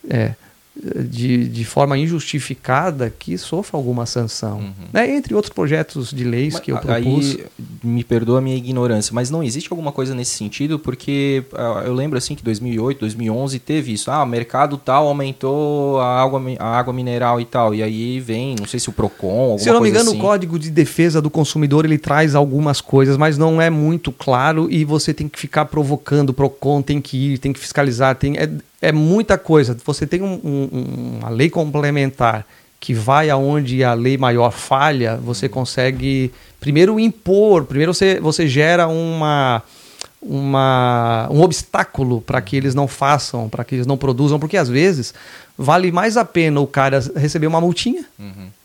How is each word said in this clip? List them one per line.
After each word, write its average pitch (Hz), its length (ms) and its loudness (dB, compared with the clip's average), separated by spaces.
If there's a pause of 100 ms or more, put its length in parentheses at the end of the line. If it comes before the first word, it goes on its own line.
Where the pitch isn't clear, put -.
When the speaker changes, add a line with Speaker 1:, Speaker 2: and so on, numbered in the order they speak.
Speaker 1:
É. 113 240 -2 (440)
eh, - 260 -8
de, 123 460 -2
de 117 160 -6
forma 139 320 0
injustificada 143 1120 -4
que - 280 -10
sofra 175 400 -6
alguma 123 280 -2
sanção, 113 540 -4
Speaker 2:
Uhum. 98 140 -10 (200)
Speaker 1:
né? 240 220 0
Entre - 180 -4
outros 208 200 -2
projetos 151 580 -4
de 131 120 -6
leis 123 320 -2
Speaker 2:
Mas - 80 -10
Speaker 1:
que - 80 -6
eu 123 60 -2
Speaker 2:
a-, - 160 -2
aí, 117 100 -2
Speaker 1:
propus. 139 340 2 (460)
Speaker 2:
me 117 200 -2
perdoa 117 360 2
a - 20 2
minha 131 140 -2
ignorância, 123 580 -2
mas 123 160 -2
não 160 140 -4
existe 135 280 -6
alguma 165 200 -6
coisa 135 240 -4
nesse 123 220 -6
sentido? 143 420 -4
Porque, 139 640 -2 (100)
ah, 117 320 -4
eu 123 80 -2
lembro, 135 240 -2
assim, - 180 -6
que - 80 -18
dois 110 160 -2
mil 120 140 -4
e 113 60 -2
oito, 131 220 -2
dois 110 140 -4
mil 113 120 -4
e 110 100 -2
onze 135 220 -4
teve 131 340 -4
isso. 107 180 -6
Ah, 147 140 2
mercado 127 520 -2
tal 135 300 2
aumentou 139 920 -2
a 127 220 2
água 135 180 0
mi-, 131 200 -6
a 113 180 -2
água 123 160 0
mineral 120 480 0
e 120 40 -6
tal. 117 280 2
E 107 100 -2
aí 113 360 -4
vem, 123 400 -4
não 101 80 -6
sei 123 120 -6
se 120 100 -4
o - 40 -8
PROCON, 101 480 -2
alguma 117 180 2
Speaker 1:
Se 151 100 2
eu 233 40 8
não 233 80 6
me 220 80 4
Speaker 2:
coisa 214 80 4
Speaker 1:
engano, 233 140 4
Speaker 2:
assim. 208 80 -2
Speaker 1:
o - 20 -2
Código 185 380 0
de 156 100 -6
Defesa 160 520 2
do 147 80 0
Consumidor, 151 560 2
ele 156 120 2
traz 147 380 2
algumas 143 460 2
coisas, 135 360 4
mas 151 200 2
não 160 240 4
é 165 80 4
muito 160 420 0
claro 147 600 0
e 156 140 2
você 151 280 0
tem 151 140 -6
que - 120 -12
ficar 151 260 -2
provocando, 143 640 0
o 131 40 -2
PROCON 139 480 0
tem 143 200 -2
que - 160 -8 (160)
ir, 131 40 -2
tem 139 160 -2
que - 60 -8
fiscalizar, 131 560 0
tem, 143 220 -2
é, 156 120 0 (320)
é 160 100 2
muita 175 460 4
coisa. 147 380 4 (100)
Você 151 220 -2
tem 175 140 -2
um, 196 220 -4
um, 139 280 -2
um, 127 480 -6
uma 113 100 -8
lei 120 200 0
complementar 143 960 0 (340)
que - 140 -4
vai 135 360 4
aonde 135 540 2
a 123 100 4
lei 123 240 0
maior 120 340 4
falha, 135 720 0
você 120 220 -4
Speaker 2:
Uhum. 131 60 -4
Speaker 1:
consegue 131 800 -2 (280)
primeiro 180 400 4
impor, 202 640 4
primeiro 151 280 0
você, 190 260 2
você 156 280 0
gera 160 400 4
uma, 151 760 0 (600)
uma, 127 1120 2
um 147 100 4
obstáculo 143 800 0
pra 127 200 -2
que - 140 -6
eles 135 200 0
não 143 120 2
façam, 131 640 -2
pra 120 140 -6
que 131 120 -6
eles 123 120 -2
não 139 100 0
produzam, 139 420 2
porque 156 180 -2
às 151 120 2
vezes 143 440 2 (440)
vale 170 340 2
mais 214 260 0
a 233 80 4
pena 156 340 2
o 139 80 2
cara 135 360 2 (120)
receber 151 320 0
uma 165 140 2
multinha. 233 440 -2 (120)
Speaker 2:
Uhum. 98 300 -16 (180)